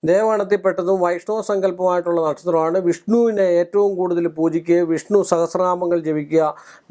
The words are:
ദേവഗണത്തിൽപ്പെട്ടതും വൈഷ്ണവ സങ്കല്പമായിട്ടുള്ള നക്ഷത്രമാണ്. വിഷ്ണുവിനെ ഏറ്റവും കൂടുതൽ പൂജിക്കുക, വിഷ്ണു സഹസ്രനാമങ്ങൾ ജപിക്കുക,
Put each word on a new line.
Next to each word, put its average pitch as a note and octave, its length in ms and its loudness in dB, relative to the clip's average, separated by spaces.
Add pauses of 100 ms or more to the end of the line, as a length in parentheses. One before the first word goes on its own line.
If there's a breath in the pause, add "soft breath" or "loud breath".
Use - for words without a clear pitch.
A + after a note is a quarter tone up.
ദേവഗണത്തിൽപ്പെട്ടതും F#3+ 920 0
വൈഷ്ണവ F3 420 -2
സങ്കല്പമായിട്ടുള്ള F3+ 800 -2
നക്ഷത്രമാണ്. D#3+ 560 -2
വിഷ്ണുവിനെ G3+ 640 0
ഏറ്റവും F#3 540 2
കൂടുതൽ F3 320 0
പൂജിക്കുക, E3 560 0
വിഷ്ണു E3 400 0
സഹസ്രനാമങ്ങൾ F3+ 760 0
ജപിക്കുക, D3+ 560 0 (360 loud breath)